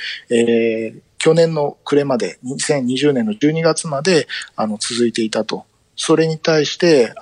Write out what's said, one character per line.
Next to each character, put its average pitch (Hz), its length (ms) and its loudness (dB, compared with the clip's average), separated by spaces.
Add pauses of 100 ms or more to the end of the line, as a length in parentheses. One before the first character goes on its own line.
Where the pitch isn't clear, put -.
(280)
え 117 680 0
ー、 - 40 -20 (180)
去 160 140 2
年 165 220 4
の 147 300 -2
暮 143 160 2
れ 143 40 0
ま 135 140 0
で、 92 240 -6
二 131 160 -10
千 139 280 -2
二 127 120 -2
十 143 140 2
年 123 120 0
の 107 100 -2
十 147 180 0
二 165 100 -2
月 160 240 0
ま 143 160 -6
で、 160 240 2 (300)
あ 110 100 -2
の、 107 140 -6
続 120 260 -2
い 113 60 -2
て 117 100 -2
い 110 80 -2
た 110 140 -2
と。 98 200 -8 (300)
そ - 220 0
れ 160 100 2
に 160 140 -4
対 156 260 2
し - 100 -8
て、 143 460 4